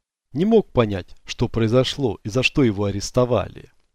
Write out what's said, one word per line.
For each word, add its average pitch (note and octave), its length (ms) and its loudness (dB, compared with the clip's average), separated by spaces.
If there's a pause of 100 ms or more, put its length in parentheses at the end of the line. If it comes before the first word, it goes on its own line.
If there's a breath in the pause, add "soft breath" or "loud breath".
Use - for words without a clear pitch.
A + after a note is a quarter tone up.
(320)
не D#3 120 -2
мог A3 280 2
понять, G#2 420 -2 (100)
что - 240 -4
произошло A#2 760 0
и G#2+ 40 -10
за B2+ 140 -2
что C#3+ 220 2
его G#2 200 0
арестовали. G2+ 840 -2 (240)